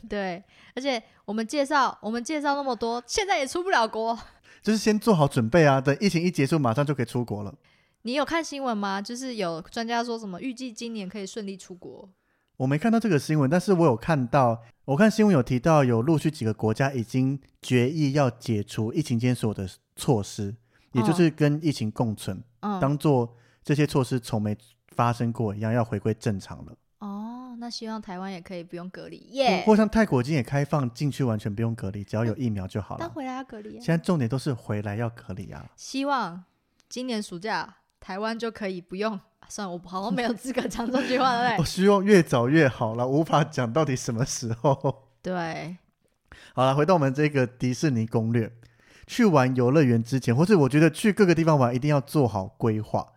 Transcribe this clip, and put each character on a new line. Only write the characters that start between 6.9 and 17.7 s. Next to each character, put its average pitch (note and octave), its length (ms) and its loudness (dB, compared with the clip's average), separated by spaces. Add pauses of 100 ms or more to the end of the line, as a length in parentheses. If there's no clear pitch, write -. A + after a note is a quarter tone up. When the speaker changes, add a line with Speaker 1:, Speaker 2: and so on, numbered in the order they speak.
Speaker 2:
可 C3 80 -2
以 A2+ 40 -4
出 B2 180 -4
国 G#2 180 -8
了。 G2+ 120 -12 (480)
Speaker 1:
你 A3+ 100 -6
有 C#4+ 100 0
看 D#4 220 -2
新 C#4 180 -10
闻 A#3+ 140 -2
吗？ G3+ 240 -4
就 A3 160 -10
是 B3+ 200 -10
有 E3+ 340 -4
专 A#3 160 -6
家 A#3 180 -2
说 A#3 140 -6
什 A3 100 -12
么 F3+ 140 -10
预 C4 100 -6
计 B3+ 180 -10
今 A3+ 220 -10
年 G#3 160 -8
可 G#3 100 -12
以 F#3+ 80 -8
顺 G3+ 200 -10
利 G3 100 -10
出 - 180 -18
国。 - 320 -18 (500)
Speaker 2:
我 C3 100 -2
没 C#3 100 2
看 A3 160 2
到 A3+ 80 4
这 A3 80 -2
个 E3 100 4
新 D#3 220 0
闻， C3+ 80 4
但 E3 100 2
是 G3 140 2
我 E3+ 140 4
有 B2 100 4
看 C#3 300 -2
到， A#2 340 2 (240)
我 C3+ 100 -2
看 G#3 160 6
新 G#3+ 160 4
闻 G3+ 60 6
有 C#3 100 4
提 B2 160 0
到 D#3 240 4
有 A#2 200 4
陆 D#3 160 4
续 D#3 120 0
几 C3+ 140 -6
个 A2 80 2
国 A2 220 0
家 C#3 180 0
已 B2+ 100 -2
经 C3 380 -2 (220)
决 B2 260 2